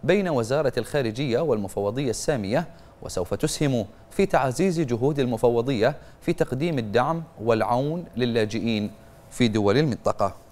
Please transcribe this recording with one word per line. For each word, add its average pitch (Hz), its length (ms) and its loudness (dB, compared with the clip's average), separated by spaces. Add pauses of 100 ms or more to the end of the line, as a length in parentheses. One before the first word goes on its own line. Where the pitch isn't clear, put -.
بين 185 240 2
وزارة 131 480 0
الخارجية 123 640 -2
والمفوضية 110 680 -2
السامية، 123 560 -2 (360)
وسوف - 320 -4
تسهم 127 520 -2 (240)
في 196 160 0
تعزيز 160 540 2
جهود 131 380 0
المفوضية 120 800 2 (240)
في 170 120 -2
تقديم 156 460 -2
الدعم 123 440 0 (200)
والعون 120 600 0 (120)
للاجئين 110 760 0 (400)
في 123 180 2
دول 104 300 4
المنطقة. 107 720 -2